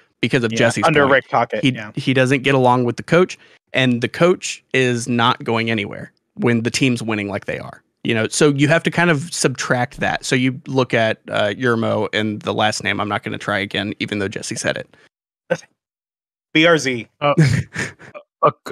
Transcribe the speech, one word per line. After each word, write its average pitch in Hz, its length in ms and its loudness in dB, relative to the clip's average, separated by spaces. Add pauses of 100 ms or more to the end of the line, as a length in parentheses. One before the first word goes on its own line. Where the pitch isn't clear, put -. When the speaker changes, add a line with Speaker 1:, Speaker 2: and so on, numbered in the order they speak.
(200)
Speaker 1:
because 123 240 2
of 110 80 0
Speaker 2:
Yeah, 113 60 -4
Speaker 1:
Jesse's 117 260 2
Speaker 2:
under 151 180 4
Speaker 1:
point. 135 100 4
Speaker 2:
Rick 131 160 2
Tocchet, 117 340 -2
Speaker 1:
He, 131 80 2
Speaker 2:
yeah. 110 240 -8
Speaker 1:
he 135 180 -2
doesn't 131 300 2
get 135 120 2
along 123 300 4
with 120 120 -2
the - 60 -10
coach, - 360 2 (340)
and 123 300 0
the 123 60 -2
coach - 560 0 (100)
is 123 340 0
not 120 360 2
going 113 260 -2
anywhere - 420 -6 (220)
when 117 280 0
the 117 80 0
team's 120 320 0
winning 104 260 -4
like 98 180 -8
they - 120 -6
are. - 240 -16 (200)
You - 120 -2
know, 110 140 -2
so 156 200 2
you 143 200 2
have 165 160 4
to 170 60 0
kind 175 200 2
of 156 220 -2
subtract 127 680 -2
that. - 240 -4
So - 100 -2
you 131 320 0
look 131 280 0
at, 113 240 0 (100)
uh, 107 280 0
Yermo 113 580 0
and 107 280 -2
the 101 120 -4
last 107 280 0
name. 101 180 -2
I'm 104 80 -2
not 101 140 -4
gonna 107 160 -8
try 101 200 -4
again, 98 420 -4
even 107 180 -4
though 98 100 -2
Jesse - 280 -8
said - 220 -4
it. - 180 -16 (540)
Speaker 2:
<laughs> 170 120 -4 (920)
B 156 120 4
R 170 120 6
Z. 123 300 -4 (120)
Speaker 3:
Uh, 147 140 2 (580)
Speaker 1:
<laughs> - 500 -18
Speaker 3:
a, 156 100 4 (200)